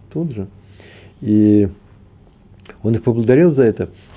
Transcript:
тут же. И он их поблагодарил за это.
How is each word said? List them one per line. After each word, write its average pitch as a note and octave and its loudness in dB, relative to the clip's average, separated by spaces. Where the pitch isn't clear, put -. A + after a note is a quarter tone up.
тут D#3+ -8
же. G2+ -10
И G#2+ 2
он A2 -2
их G#2+ -6
поблагодарил B2 2
за C3+ 2
это. G#2+ -2